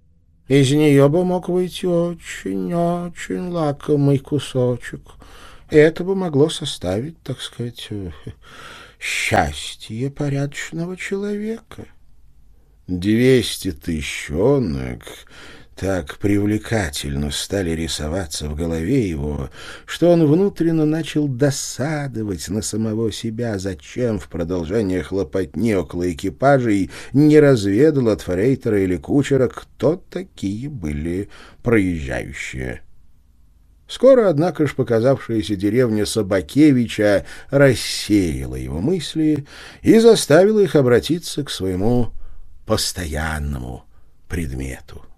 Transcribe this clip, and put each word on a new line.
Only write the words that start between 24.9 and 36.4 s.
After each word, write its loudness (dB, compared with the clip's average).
хлопотни -2
около -2
экипажей 0
не 8
разведал 4
от 0
фрейтера 0
или 0
кучера, 0
кто -2
такие -8
были -6
проезжающие. -2
Скоро, 4
однако 0
ж, -4
показавшаяся 0
деревня 2
Собакевича 2